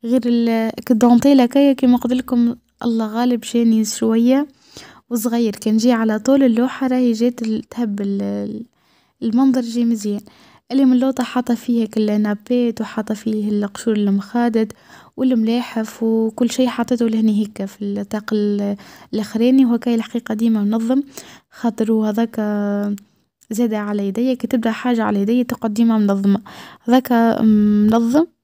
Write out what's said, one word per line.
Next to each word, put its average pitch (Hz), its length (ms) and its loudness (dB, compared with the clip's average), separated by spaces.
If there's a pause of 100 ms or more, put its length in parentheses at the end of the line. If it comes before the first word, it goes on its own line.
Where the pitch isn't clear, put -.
غير 240 220 0
ال-، 233 220 2
هاك 226 420 -2
الدونتيل 240 500 6
هكايا 277 320 4
كيما 247 240 2
قلت 247 160 -4
لكم، 240 440 0 (280)
الله 226 220 -2
غالب 233 340 -2
جاني 226 440 2
شوية 233 640 2 (640)
وصغير. 233 460 -2
كان 220 200 0
جاي 233 160 4
على 220 260 0
طول 269 240 2
اللوحة 247 440 0
راهي 254 260 2
جات 240 300 -2
ال-، 220 260 -6
تهب 208 320 -6
ال-، 196 220 -4
ال-، 208 420 -6 (580)
المنظر 247 380 2
جاي 233 240 -4
مزيان. 208 360 -2 (500)
اللي 269 140 2
من 254 80 4
اللوطة 254 320 0
حاطة 247 300 -2
فيه 233 280 -2
هاك 220 160 -4
النابات 214 800 -2
وحاطة 220 340 -6
فيه 214 360 -4
القشور 208 460 -2
المخادد 214 760 0 (440)
والملاحف 233 840 -2
وكل 226 480 0
شي 254 180 0
حاطته 233 400 -2
لهني 220 320 2
هيكا 208 260 -6
في - 180 -12
الطاق 202 500 -6
ال-، 202 420 -2 (380)
الأخراني. 240 500 2
وهكايا 233 300 0
الحقيقة 226 400 -4
ديما 220 300 0
منظم، 226 380 0 (480)
خاطر 226 420 -2
هو 220 120 2
هذاك 220 360 -2 (1120)
زاد 220 240 0
على 208 340 -4
يديا. 240 260 0
كي 240 120 -6
تبدا 233 240 0
حاجة 226 320 -2
على 208 180 0
يديا 233 220 2
تقعد 233 320 -4
ديما 226 240 2
منظمة. 202 420 0 (420)
هذاك 254 300 2 (300)
منظم. 220 840 4 (180)